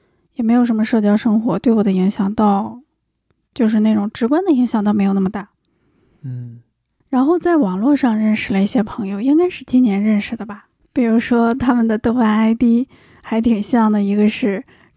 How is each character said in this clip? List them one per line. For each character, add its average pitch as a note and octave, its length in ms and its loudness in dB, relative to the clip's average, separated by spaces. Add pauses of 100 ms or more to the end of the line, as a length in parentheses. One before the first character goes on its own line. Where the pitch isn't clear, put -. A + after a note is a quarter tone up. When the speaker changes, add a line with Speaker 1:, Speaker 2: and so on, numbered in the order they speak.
(340)
Speaker 1:
也 A#3+ 100 -6
没 A3+ 100 2
有 B3 120 4
什 A#3 100 0
么 G#3+ 80 0
社 A3+ 160 0
交 G#3 160 2
生 G#3+ 240 2
活， G#3+ 200 -2
对 A#3 120 0
我 G#3+ 120 2
的 G3 80 0
影 F#3 180 2
响 G3 240 -4
倒， A3 460 -2 (760)
就 A3+ 140 0
是 G#3+ 140 0
那 A3 120 2
种 G#3 180 -2
直 - 160 -4
观 D4+ 160 0
的 G4 80 0
影 B3 140 2
响 A3 180 -2
倒 G#3 80 0
没 G#3 120 0
有 G3 100 0
那 G3 60 0
么 F#3+ 100 0
大。 G3+ 200 -12 (760)
Speaker 2:
嗯。 B2 380 -12 (480)
Speaker 1:
然 C4 140 0
后 E4+ 140 2
在 E4+ 200 0
网 F#3+ 220 0
络 C#4 160 2
上 A#3 220 0
认 G#3+ 180 0
识 - 200 -4
了 G3 80 2
一 - 20 0
些 G#3+ 160 0
朋 G#3+ 240 -6
友， G3 160 -8
应 C#4 160 2
该 F4+ 100 2
是 F4+ 180 -8
今 B3+ 180 2
年 G3+ 180 0
认 G#3+ 180 0
识 G#3+ 160 -8
的 G#3+ 80 -10
吧。 G#3 220 -18 (260)
比 C4 120 -2
如 A3+ 160 2
说 A#3 340 0
他 B3 220 0
们 A#3 120 2
的 A3 80 0
豆 A3+ 160 -2
瓣 A#3 160 2
I A3 280 2
D A#3 320 2 (340)
还 A3+ 180 -4
挺 A3+ 220 0
像 A3 300 2
的， G#3 100 0
一 G3+ 140 0
个 G#3 120 2
是 G#3 360 -4 (340)